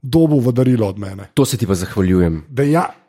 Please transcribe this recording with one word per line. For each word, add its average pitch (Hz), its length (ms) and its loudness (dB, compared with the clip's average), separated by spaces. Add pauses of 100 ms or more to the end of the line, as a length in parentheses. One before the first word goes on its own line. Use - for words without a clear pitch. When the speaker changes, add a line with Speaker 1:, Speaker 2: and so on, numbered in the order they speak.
Speaker 1:
dobil 151 340 2
v 123 140 0
darilo 123 320 2
od 98 140 -6
mene. 98 320 -14
Speaker 2:
To 139 140 2
se 127 120 -2
ti 117 80 -4
pa 95 100 -2
zahvaljujem. 90 720 0
Speaker 1:
Da 135 180 -6
ja, 143 220 0 (240)